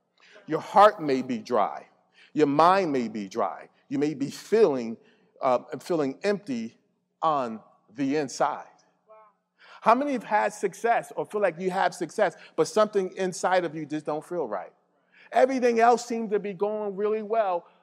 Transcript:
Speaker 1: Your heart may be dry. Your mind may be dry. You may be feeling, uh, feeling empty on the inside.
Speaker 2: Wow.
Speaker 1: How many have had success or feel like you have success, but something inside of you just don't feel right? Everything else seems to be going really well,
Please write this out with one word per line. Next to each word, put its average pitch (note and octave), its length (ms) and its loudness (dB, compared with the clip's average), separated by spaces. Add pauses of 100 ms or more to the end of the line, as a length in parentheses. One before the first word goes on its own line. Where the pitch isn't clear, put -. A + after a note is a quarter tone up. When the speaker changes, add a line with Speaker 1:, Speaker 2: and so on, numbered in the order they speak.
(460)
Speaker 1:
Your D3+ 140 -4
heart G#3 420 6
may C3+ 180 2
be B2 180 -4
dry. G2 480 -2 (460)
Your D3 140 4
mind E3 440 6
may B2+ 180 -2
be G#2+ 200 -8
dry. F#2 400 -6 (220)
You C#3 80 -4
may D3+ 160 0
be C3+ 160 -6
feeling, C3+ 680 0 (460)
uh, B2+ 160 2 (200)
feeling C#3+ 440 -2
empty C3 560 -4 (420)
on C3 400 -2 (340)
the C#3 220 -2
inside. C#3+ 480 -2 (420)
Speaker 2:
Wow. - 80 -20 (680)
Speaker 1:
How A3 120 6
many C#4 180 -2
have A#3+ 120 -4
had G#3+ 300 0
success G3+ 600 -2
or D3+ 100 -6
feel G#3 160 -4
like F3 180 -2
you F#3 100 -2
have F3+ 240 -2
success, F3+ 400 -2 (220)
but D#3 100 2
something G#3 520 0
inside F#3 480 0
of D3+ 80 -8
you D#3+ 100 -8
just D3+ 220 -8
don't D3+ 180 -6
feel E3 240 -6
right? F#2 240 -8 (600)
Everything B3 480 2
else A#3 260 4
seems A3+ 240 -6
to G#3 80 0
be G3 160 -6
going G3+ 420 -6
really G#3 260 -2
well, G3+ 440 0 (160)